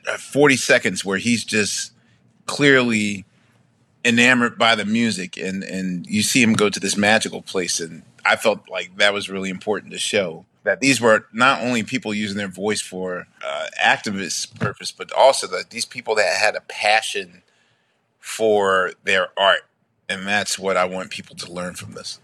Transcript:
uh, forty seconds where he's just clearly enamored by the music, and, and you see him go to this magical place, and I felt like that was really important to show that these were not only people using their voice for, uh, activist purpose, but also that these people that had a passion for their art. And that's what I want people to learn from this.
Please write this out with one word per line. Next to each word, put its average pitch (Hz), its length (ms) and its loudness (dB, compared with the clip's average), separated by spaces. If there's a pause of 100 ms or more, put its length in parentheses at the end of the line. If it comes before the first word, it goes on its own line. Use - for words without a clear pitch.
uh, 107 80 -4
forty 135 400 4
seconds 117 480 0
where 95 140 -2
he's 110 260 -2
just - 480 -2 (540)
clearly 117 800 2 (800)
enamored 120 540 4
by 117 160 4
the 107 100 -4
music, 107 520 -2
and, 95 260 -6
and 90 460 -6
you 107 160 0
see - 180 2
him 113 120 4
go 104 140 4
to - 120 -4
this 98 160 -2
magical 101 460 2
place, - 360 -4
and 82 240 -10 (220)
I 104 100 4
felt 107 340 -2
like 90 280 -10
that 104 180 2
was 98 160 -6
really 95 200 -6
important 92 420 -6
to 92 80 -10
show 87 460 -2 (180)
that 98 160 0
these 131 200 2
were 110 320 4
not 120 280 4
only 120 220 0
people 113 320 -6
using 104 240 -4
their 104 80 -6
voice 95 340 -4
for, 90 460 -8 (180)
uh, 71 220 -6 (160)
activist 98 760 -2
purpose, 95 320 -8
but - 200 -14
also 120 360 4
that 92 220 -6
these 117 140 -6
people 120 300 -6
that 95 220 2
had 101 180 2
a - 80 -6
passion 101 800 -2 (800)
for 98 720 2 (100)
their 95 340 2
art. 95 260 4 (460)
And 95 160 -6
that's 101 360 -2
what 95 160 0
I 90 80 2
want 92 260 -6
people - 240 -14
to 85 160 -14
learn 90 240 -8
from 104 200 -16
this. - 300 -14